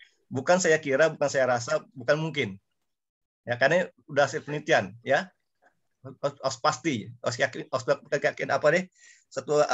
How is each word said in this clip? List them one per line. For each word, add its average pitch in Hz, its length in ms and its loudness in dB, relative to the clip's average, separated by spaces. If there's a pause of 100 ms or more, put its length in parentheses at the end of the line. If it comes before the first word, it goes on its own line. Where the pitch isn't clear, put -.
(300)
bukan 175 320 2
"saya 160 160 4
kira", 147 320 2
bukan 151 160 -4
"saya 131 240 0
rasa", 123 400 -2
bukan 147 300 0
"mungkin". 147 280 -4 (920)
Ya, 120 160 -6
karena 180 320 4 (160)
udah 143 240 2
hasil 151 160 -8
penelitian, 143 560 0
ya. 151 240 0 (760)
Harus, - 380 -8
harus 127 240 -4
pasti, 139 560 -2
harus 120 200 -4
yakin, 143 280 -4
harus 123 180 -4 (380)
yakin 143 280 -2
apa 139 200 0
deh? 185 140 2 (420)
Satu 143 320 -2 (160)